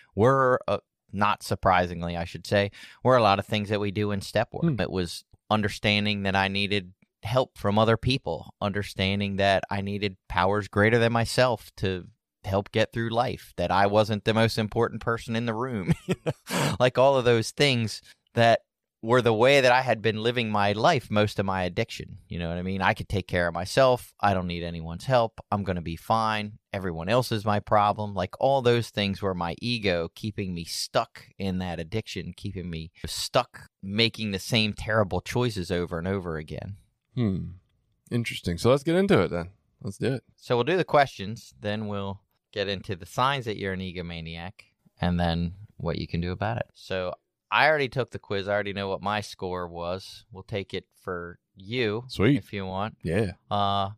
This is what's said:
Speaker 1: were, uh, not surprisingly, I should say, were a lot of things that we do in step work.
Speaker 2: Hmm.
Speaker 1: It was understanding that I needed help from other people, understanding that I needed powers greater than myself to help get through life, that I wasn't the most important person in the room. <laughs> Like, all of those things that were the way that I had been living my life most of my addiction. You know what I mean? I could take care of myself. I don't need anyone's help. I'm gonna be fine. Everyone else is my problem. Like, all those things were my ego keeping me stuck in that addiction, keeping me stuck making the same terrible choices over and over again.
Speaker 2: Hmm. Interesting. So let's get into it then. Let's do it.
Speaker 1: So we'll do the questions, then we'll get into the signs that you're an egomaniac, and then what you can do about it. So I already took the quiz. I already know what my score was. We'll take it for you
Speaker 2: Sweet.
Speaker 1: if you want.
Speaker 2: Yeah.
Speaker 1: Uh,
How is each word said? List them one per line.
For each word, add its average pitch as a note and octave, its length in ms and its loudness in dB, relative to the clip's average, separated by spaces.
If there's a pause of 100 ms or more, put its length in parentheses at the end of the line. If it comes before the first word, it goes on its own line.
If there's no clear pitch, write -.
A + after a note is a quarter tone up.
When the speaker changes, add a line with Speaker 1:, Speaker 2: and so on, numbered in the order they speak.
(140)
Speaker 1:
were, B2+ 520 4
uh, G2 120 0 (340)
not G#2 300 0
surprisingly, F2 720 2
I E2+ 80 -4
should E2 220 -12
say, G2+ 240 2 (320)
were B2+ 140 6
a A#2 60 6
lot G2 160 6
of G2 80 -2
things G#2 220 -2
that G#2 120 0
we G#2 100 -2
do G#2 200 -2
in G2+ 100 -2
step - 320 -2
work. F#2+ 120 -6
Speaker 2:
Hmm. C#3 160 2
Speaker 1:
It F2+ 100 -2
was F2 340 -4 (260)
understanding G#2 720 0
that F#2+ 120 0
I G2 120 2
needed G2 440 -2 (300)
help B2 360 -2
from G2+ 200 2
other A2 200 6
people, - 600 -6
understanding G2 760 -2
that G2 340 4
I G2+ 120 -4
needed G2+ 340 -4 (120)
powers G2+ 400 0
greater A2 300 4
than A#2 140 2
myself A#2+ 640 0
to F#2 300 -4 (380)
help G2 280 0
get A2 200 0
through A#2 180 -4
life, A2+ 460 -2
that F2 140 0
I G2 160 4
wasn't G#2 380 2
the A2+ 80 2
most A2+ 240 2
important A2+ 460 -2
person A2+ 340 -4
in A#2 80 -2
the A#2 100 -2
room. A#2 440 -2
<laughs> - 260 -6 (560)
Like, B2+ 160 2
all C3+ 200 6
of B2 80 0
those A#2 260 4
things B2 500 0 (340)
that A#2 260 6 (420)
were A#2+ 200 4
the A#2 120 4
way C3 260 6
that B2+ 120 6
I B2+ 100 6
had A#2 200 0
been G#2+ 200 0
living A#2 280 0
my G#2 220 2
life B2 380 2
most G#2+ 280 2
of G2 80 0
my F#2+ 180 0
addiction. F2+ 540 -6 (100)
You E2 100 -8
know F2 100 -4
what E2+ 100 -4
I F2+ 40 -6
mean? F#2+ 200 -4
I G#2 120 4
could - 140 -10
take F#2+ 200 -2
care F2 200 2
of E2 60 -6
myself. B2 640 2
I G2+ 140 4
don't F2+ 120 -2
need F2 160 -4
anyone's E2 420 -8
help. A#2+ 360 2 (100)
I'm G2+ 140 0
gonna F2+ 180 -2
be E2 140 -6
fine. A2 640 -2 (140)
Everyone F2+ 360 -6
else A#2+ 240 2
is G#2 120 -2
my G#2 160 2
problem. G#2 540 0
Like, F#2+ 260 -4
all C3+ 220 2
those A#2+ 280 2
things G2 300 -2
were F#2+ 140 -2
my E2+ 260 -6
ego G2+ 540 -2
keeping G2+ 400 -8
me E2+ 100 -8
stuck - 640 -6 (120)
in F#2+ 200 -4
that F2 220 -6
addiction, E2+ 560 -8
keeping F#2 340 -10
me D#2+ 200 -10 (160)
stuck - 600 -2 (160)
making G#2+ 480 -2
the F#2+ 80 -4
same G#2+ 340 0
terrible G#2 480 0
choices A2+ 500 -2
over F2 280 -2
and E2+ 100 -6
over F2+ 300 -4
again. E2 380 -10 (380)
Speaker 2:
Hmm. F#2+ 300 0 (640)
Interesting. A2+ 480 -4
So A2+ 120 4
let's C#3+ 140 2
get E3 120 0
into F#3+ 240 4
it E2 80 2
then. E2+ 220 -6 (320)
Let's - 160 -12
do B2+ 160 -2
it. A#2+ 100 -10 (120)
Speaker 1:
So - 200 -2
we'll B2 80 2
do E3 120 0
the E3 80 2
questions, A2+ 760 0
then G#2+ 280 -4
we'll G2 320 -6 (320)
get G2 160 -4
into G2 280 -6
the F2+ 100 -16
signs C3 380 -2
that G#2 140 -6
you're F#2+ 140 -4
an F#2 80 -6
egomaniac, E2+ 720 -10 (480)
and F2 200 2
then E2+ 340 0 (220)
what D#2 220 -4
you D#2 100 -8
can E2+ 120 -4
do F2 120 -4
about G#2 240 -4
it. - 180 -4
So F2+ 400 -6 (380)
I B2+ 160 6
already C#3+ 200 2
took A#2+ 220 -4
the G2+ 80 -12
quiz. G2 300 -6
I G#2 40 0
already G2+ 200 -2
know G2 160 -4
what F2+ 120 -4
my G#2 200 -2
score F2+ 480 -8
was. E2+ 640 -8
We'll F#2+ 100 -16
take G2 320 -8
it F2+ 120 -6 (140)
for F2 380 -8 (180)
you A2 520 -4
Speaker 2:
Sweet. C#3 280 4
Speaker 1:
if - 160 -6
you G2 140 -8
want. F#2+ 360 -6
Speaker 2:
Yeah. G#2 300 0 (160)
Speaker 1:
Uh, G2+ 500 0